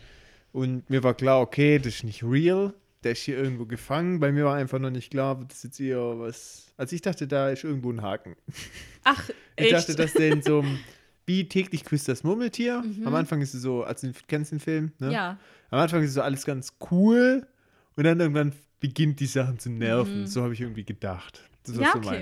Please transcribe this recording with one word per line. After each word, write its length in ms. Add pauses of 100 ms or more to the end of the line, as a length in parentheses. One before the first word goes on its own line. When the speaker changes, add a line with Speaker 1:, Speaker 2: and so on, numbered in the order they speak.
(520)
Speaker 1:
und 360
mir 160
war 80
klar, 300
okay, 360
das 180
ist 80
nicht 200
real, 480 (320)
der 80
ist 80
hier 160
irgendwo 300
gefangen. 520
Bei 140
mir 140
war 100
einfach 240
noch 100
nicht 200
klar, 280
ob 120
das 120
jetzt 160
eher 400
was, 600
also 180
ich 60
dachte, 260
da 220
ist 120
irgendwo 300
ein 100
Haken. 320 (680)
Speaker 2:
Ach, 240 (280)
Speaker 1:
Ich 140
dachte, 220
Speaker 2:
echt? 80
Speaker 1:
dass 140
der 160
in 120
so 180
einem, 200 (460)
wie 220
täglich 360
grüßt 240
das 160
Murmeltier. 580
Speaker 2:
Mhm. 240
Speaker 1:
Am 80
Anfang 260
ist 140
es 80
so, 220
also 240
du 40 (140)
kennst 260
den 60
Film, 400
ne? 140
Speaker 2:
Ja. 260 (320)
Speaker 1:
Am 80
Anfang 240
ist 120
so 80
alles 220
ganz 280 (180)
cool 560 (500)
und 80
dann 140
irgendwann 340 (280)
beginnt 400
die 60
Sachen 340
zu 100
nerven. 520
Speaker 2:
Mhm. 40
Speaker 1:
So 160
hab 80
ich 100
irgendwie 240
gedacht. 580 (220)
Das 120
war 80
Speaker 2:
Ja, 80
Speaker 1:
so 60
Speaker 2:
okay. 120 (120)